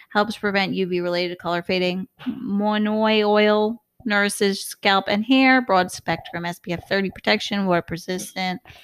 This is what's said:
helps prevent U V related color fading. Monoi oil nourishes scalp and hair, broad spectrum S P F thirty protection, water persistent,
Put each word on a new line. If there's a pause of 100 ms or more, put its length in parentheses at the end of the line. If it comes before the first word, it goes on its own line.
helps
prevent
U
V
related
color
fading. (200)
Monoi
oil (220)
nourishes
scalp
and
hair,
broad
spectrum
S
P
F
thirty
protection,
water
persistent, (240)